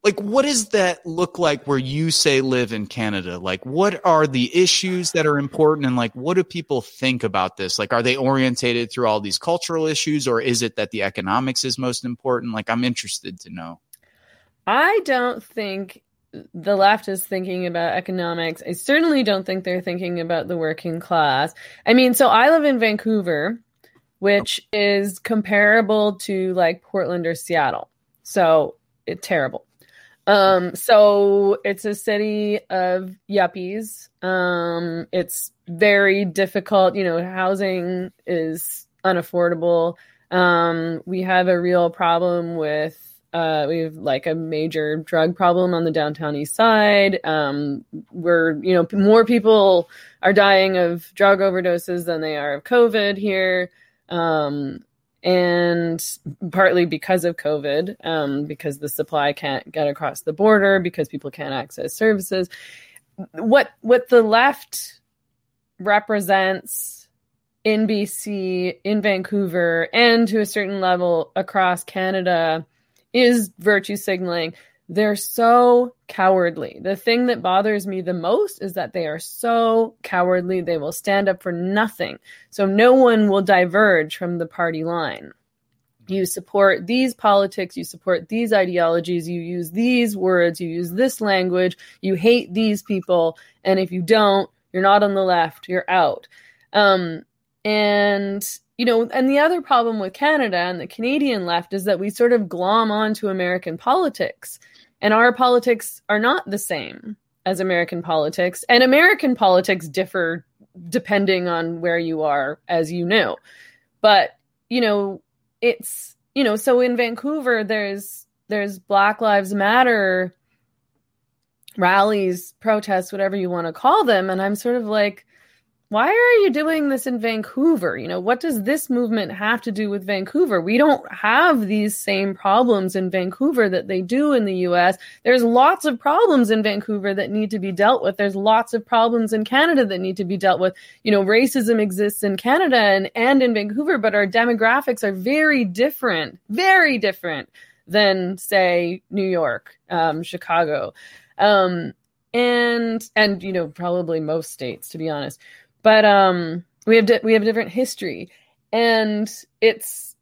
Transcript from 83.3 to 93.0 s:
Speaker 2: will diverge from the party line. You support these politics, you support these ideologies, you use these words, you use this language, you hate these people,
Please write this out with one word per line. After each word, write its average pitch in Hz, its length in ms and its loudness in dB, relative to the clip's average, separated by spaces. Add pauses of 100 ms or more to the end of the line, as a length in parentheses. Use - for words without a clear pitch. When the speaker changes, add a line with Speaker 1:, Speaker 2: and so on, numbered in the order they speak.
Speaker 2:
will 196 100 2
diverge 180 800 2
from 175 180 -6
the 170 80 -4
party 165 400 -4
line. 156 480 -6 (760)
You 185 200 -2
support 190 600 0
these 247 280 0
politics, 196 640 0
you 170 60 -10
support 175 440 -4
these 226 240 -2
ideologies, 175 720 0
you 175 140 -6
use 170 300 -8
these 233 440 0
words, 180 460 0
you 170 80 -6
use 170 240 -6
this 240 300 -2
language, 185 560 0 (240)
you 190 100 -2
hate 214 400 2
these 214 300 -2
people, 175 560 -2 (260)